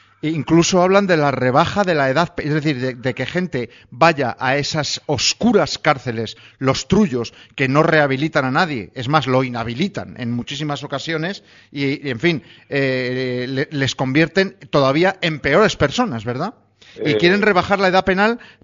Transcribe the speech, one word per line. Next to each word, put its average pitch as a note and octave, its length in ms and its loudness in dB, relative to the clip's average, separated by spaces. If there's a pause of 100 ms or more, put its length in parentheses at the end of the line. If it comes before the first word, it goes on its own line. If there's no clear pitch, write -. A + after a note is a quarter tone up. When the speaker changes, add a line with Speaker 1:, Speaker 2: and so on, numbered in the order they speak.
(200)
Speaker 1:
E D3+ 100 -4
incluso E3 520 2
hablan G3 240 4
de F3+ 100 2
la C#3+ 140 2
rebaja C3+ 540 2
de F3+ 100 0
la C3+ 160 0
edad, E3 240 0
pe-, - 140 -6
es C#3+ 40 -2
decir, D3 280 -2
de, B2+ 140 -4
de B2 200 -4
que C3 100 -6
gente D3+ 460 -4 (200)
vaya C#3 500 0
a C3 160 0
esas C#3+ 500 -4
oscuras E3+ 720 0
cárceles, A#2+ 580 -2 (220)
los C3 300 0
trullos, C3+ 440 0 (220)
que C3+ 140 0
no D3 160 4
rehabilitan D3 600 2
a B2+ 60 -2
nadie, C#3+ 460 -2
es B2 120 -6
más, C#3+ 200 2
lo C3 160 2
inhabilitan A#2 720 -6
en A#2+ 140 -4
muchísimas C#3 500 -6
ocasiones, D#3+ 640 -6 (260)
y, C#3 340 -4
y, C#3+ 60 -6
en A2+ 80 -6
fin, D#3+ 240 0 (260)
eh, B2+ 800 -2
le-, C3+ 220 -4
les C#3 240 -2
convierten D#3 640 0 (140)
todavía D3+ 500 2
en D#3+ 180 -2
peores D#3 380 4
personas, C#3+ 480 -2
¿verdad? B2+ 300 -6 (420)
Y C3+ 160 -2
Speaker 2:
Eh, - 40 2
Speaker 1:
quieren F#3 240 4
rebajar G3 380 2
la G3 80 2
edad F#3 180 2
penal, G#3 360 0 (240)